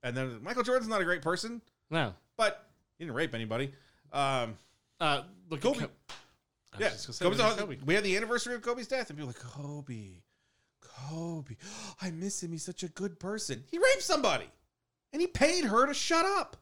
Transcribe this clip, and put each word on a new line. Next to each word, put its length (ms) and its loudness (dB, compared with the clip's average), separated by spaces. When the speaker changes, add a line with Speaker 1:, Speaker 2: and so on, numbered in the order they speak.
Speaker 1:
And 140 -4
then 260 -4
Michael 220 -2
Jordan's 240 2
not 140 2
a 20 2
great 180 0
person. 400 -4
Speaker 2:
No. 220 0
Speaker 1:
But 280 0
he 60 -12
didn't 140 -6
rape 180 -2
anybody. 380 -4
Um, 440 0
Speaker 2:
Uh, 220 2
look 120 -4
Speaker 1:
Kobe. 220 2
Speaker 2:
at 60 -6
Co-, 60 -14
I 60 -16
was 80 -2
Speaker 1:
Yeah. 60 4
Speaker 2:
just 160 -10
gonna 80 -12
say, 100 -2
Speaker 1:
Kobe's 140 4
Speaker 2:
look 80 6
at 40 4
Speaker 1:
on, 60 -2
Speaker 2:
Kobe. 180 -8
Speaker 1:
we 100 4
had 100 4
the 100 2
anniversary 400 -2
of 60 -6
Kobe's 260 -4
death, 220 -2
and 100 -10
people 80 -6
were 60 -8
like, 80 -14
"Kobe, 800 -12
Kobe. 760 -8
<gasps> 220 -12
I 100 -2
miss 300 -4
him. 120 -6
He's 100 -6
such 200 -8
a 40 -4
good 320 -6
person." 500 -4
He 80 -2
raped 260 6
somebody. 460 4
And 100 -2
he 60 4
paid 380 4
her 200 6
to 80 0
shut 320 4
up. 360 0